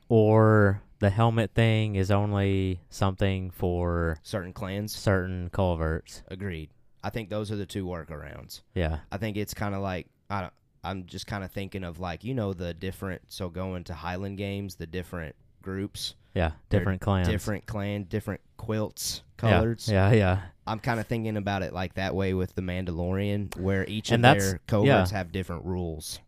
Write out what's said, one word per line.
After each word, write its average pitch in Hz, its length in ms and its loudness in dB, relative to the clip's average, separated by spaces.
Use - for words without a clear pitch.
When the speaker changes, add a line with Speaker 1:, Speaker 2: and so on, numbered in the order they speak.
Speaker 1:
or 107 720 8
the 101 100 6
helmet 113 460 2
thing 110 400 2
is 95 140 0
only 98 720 2
something 95 640 -2
for 87 720 -2
Speaker 2:
Certain 90 300 -8
clans? 101 420 -6
Speaker 1:
certain 92 540 0
culverts. 82 800 -2
Speaker 2:
Agreed. 92 400 -10
I 104 60 -6
think 107 200 -8
those 104 220 -4
are 107 60 -6
the 98 80 -6
two 95 200 -6
workarounds. 78 760 -12
Speaker 1:
Yeah. 80 260 0
Speaker 2:
I 101 60 -6
think 104 200 -4
it's 104 160 -4
kinda 101 260 -4
like, 92 280 -4
I 101 120 -4
don't, 85 120 -10
I'm 92 200 -6
just 92 220 -12
kinda 95 220 -8
thinking 95 340 -8
of, 87 160 -10
like, 87 240 -6
you 123 100 -6
know, 104 200 -2
the 87 200 -6
different, 92 540 -8
so 90 220 -8
going 90 360 -8
to 87 80 -10
Highland 90 440 -8
Games, 101 380 -6
the 82 120 -12
different 85 480 -10
groups. 95 540 -8
Speaker 1:
Yeah, 82 160 2
Speaker 2:
They're 104 100 6
Speaker 1:
different 92 220 0
clans. 92 260 2
Speaker 2:
different 101 380 -2
clan, 101 380 -4
different 98 380 -6
quilts, - 680 -6
Speaker 1:
Yeah, 113 80 6
Speaker 2:
colors. 110 400 4
Speaker 1:
yeah, 98 220 6
yeah. 95 300 6
Speaker 2:
I'm 110 120 -4
kinda 117 240 -2
thinking 110 340 -2
about 98 260 -2
it - 100 -6
like 90 220 -6
that 95 180 -2
way 95 200 0
with 92 220 -2
the 95 60 -4
Mandalorian, 92 1000 -2
where 95 280 0
each 110 240 -4
Speaker 1:
And 117 60 4
Speaker 2:
of 123 160 8
Speaker 1:
that's, 98 180 2
Speaker 2:
their 90 160 -2
cohorts 104 440 4
Speaker 1:
yeah. 107 60 -4
Speaker 2:
have 87 140 -6
different 87 340 -6
rules. 87 640 -6